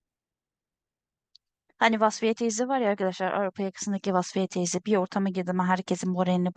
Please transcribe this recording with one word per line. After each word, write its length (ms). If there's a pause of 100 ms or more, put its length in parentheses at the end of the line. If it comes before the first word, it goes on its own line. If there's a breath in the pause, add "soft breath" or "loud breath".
(1800)
Hani 220
Vasfiye 340
teyze 340
var 120
ya 100
arkadaşlar, 420
Avrupa 300
yakasındaki 520
Vasfiye 340
teyze. 360
Bir 120
ortama 320
girdi 240
mi 100
herkesin 500
moralini 440